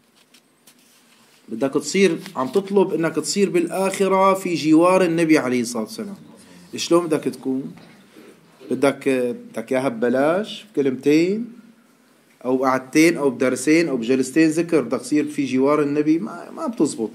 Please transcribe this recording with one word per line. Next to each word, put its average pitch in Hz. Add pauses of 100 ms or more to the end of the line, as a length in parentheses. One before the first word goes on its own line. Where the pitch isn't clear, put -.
(1500)
بدك 123
تصير 165 (180)
عم 131
تطلب 196
إنك 156
تصير 175
بالآخرة 190
في 180
جوار 165
النبي 165
عليه 127
الصلاة 117
والسلام. 101 (600)
شلون 170
بدك 156
تكون؟ 131 (960)
بدك، 135
بدك 123
إياها 131
ببلاش 131
بكلمتين، 151 (920)
أو 131
بقعدتين، 135
أو 139
بدرسين، 131
أو 135
بجلستين 131
ذكر، 165
بدك 120
تصير 151
في 147
جوار 135
النبي؟ 147
ما، -
ما 320
بتزبط 131